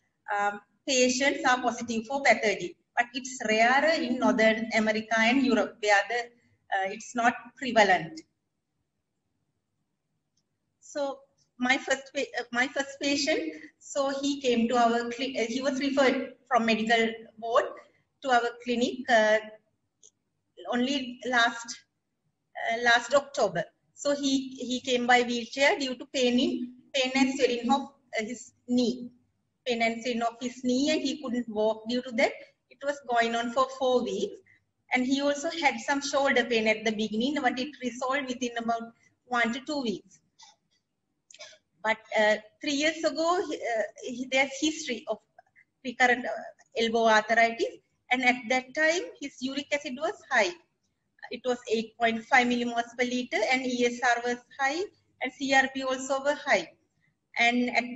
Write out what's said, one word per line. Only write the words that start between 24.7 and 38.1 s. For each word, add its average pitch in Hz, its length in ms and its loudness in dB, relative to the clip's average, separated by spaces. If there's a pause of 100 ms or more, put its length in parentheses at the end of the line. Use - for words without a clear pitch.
came 247 260 -2
by 247 160 6
wheelchair 240 560 0
due 262 180 -4
to 294 180 -14
pain 247 260 2
in, 285 320 -2 (220)
pain 262 200 0
and 262 240 2
swelling 240 340 0
of, 277 100 2 (360)
uh, 226 60 -2
his 233 300 -12 (160)
knee, 247 400 0 (580)
pain 233 140 -2
and 226 200 0
swelling 233 200 -4
of 233 200 -2
his 247 220 -8
knee, 262 280 2
and 311 100 0
he - 200 -4
couldn't 240 280 -6
walk 214 400 -2
due 247 120 -2
to 254 120 -12
that. 285 180 2 (400)
It - 120 -20
was 285 240 -4
going 233 280 2
on 233 160 -2
for 262 160 2 (120)
four 254 240 4
weeks, 196 320 -4 (580)
and 254 120 2
he 277 160 2
also 285 280 0 (120)
had 262 180 2
some 277 220 -2
shoulder 269 420 2
pain 226 240 0
at 214 160 0
the 220 80 0
beginning, 220 500 -2
but 247 160 0
it 262 120 -6 (120)
resolved 254 460 -4